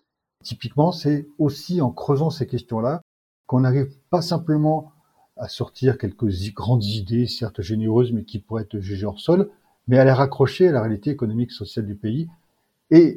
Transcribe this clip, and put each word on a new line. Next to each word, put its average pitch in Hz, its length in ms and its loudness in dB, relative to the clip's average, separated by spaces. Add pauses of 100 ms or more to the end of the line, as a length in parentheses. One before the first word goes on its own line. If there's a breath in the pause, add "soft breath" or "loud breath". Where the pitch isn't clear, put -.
(440)
Typiquement, 147 480 -2
c'est 147 360 -2 (100)
aussi 156 420 -2
en 131 100 2
creusant 147 400 0
ces 131 180 -6
questions-là 120 540 -4 (460)
qu'on 127 140 2
n'arrive 131 280 2 (200)
pas 180 120 0
simplement 156 680 0 (460 soft breath)
à 110 100 -12
sortir - 500 -2
quelques 98 480 -4
i-, 107 60 -6
grandes 110 320 0
idées, 110 440 -2
certes - 340 -8
généreuses, 110 500 0
mais 110 140 -4
qui - 140 -10
pourraient 110 240 -8
être 107 160 -10
jugées 98 260 -8
hors - 160 -8
sol, 190 280 2 (380 loud breath)
mais 127 100 4
à 135 60 8
les 131 80 6
raccrocher 139 560 2
à 165 60 4
la 123 80 2
réalité 107 300 -4
économique 120 400 -4
et - 40 -18
sociale 107 300 -8
du 101 100 -8
pays. 127 340 -6 (600)
Et 160 260 8